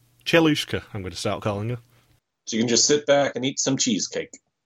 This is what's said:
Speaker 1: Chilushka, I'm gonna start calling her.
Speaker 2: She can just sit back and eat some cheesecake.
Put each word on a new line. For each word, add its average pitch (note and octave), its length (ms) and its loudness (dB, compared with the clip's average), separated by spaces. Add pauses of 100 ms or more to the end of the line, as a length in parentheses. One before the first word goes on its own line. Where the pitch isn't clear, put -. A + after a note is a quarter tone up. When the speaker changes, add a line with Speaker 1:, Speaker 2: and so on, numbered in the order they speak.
(240)
Speaker 1:
Chilushka, D#3 580 2 (120)
I'm G#2 80 -8
gonna F2+ 120 -8
start F2+ 280 -4
calling G#2 280 -2
her. A#2+ 80 -6 (720)
Speaker 2:
She A2 100 -4
can A#2+ 100 0
just A#2 180 2
sit D3 200 2
back C#3+ 300 2
and B2 80 -6
eat C#3+ 140 -4
some C3+ 180 0
cheesecake. - 640 -4 (280)